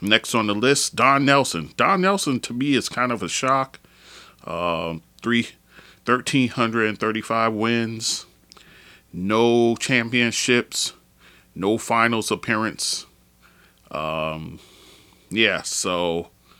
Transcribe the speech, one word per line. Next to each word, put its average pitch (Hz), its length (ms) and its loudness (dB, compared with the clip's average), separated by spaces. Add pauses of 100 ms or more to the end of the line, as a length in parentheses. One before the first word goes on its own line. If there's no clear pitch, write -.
next 107 320 2
on 113 140 2
the 101 80 0
list, 127 400 2
Don 139 300 4
Nelson. 131 520 2
Don 180 240 2
Nelson, 185 380 0
to - 140 -10
me, 139 200 0
is 117 160 0
kind 123 220 -2
of 110 100 -4
a - 80 -4
shock. 135 500 -2 (640)
Um, 85 580 -4 (180)
three, 117 280 0 (560)
thirteen 123 440 0
hundred 113 400 0
and 104 100 -8
thirty-five 110 540 0
wins, 113 720 -2 (880)
no 117 640 2
championships, 120 1160 0 (600)
no 101 240 0
finals 117 540 2
appearance. 110 760 -2 (840)
Um, 78 680 -4 (720)
yeah, 98 320 2
so, 87 680 -2 (300)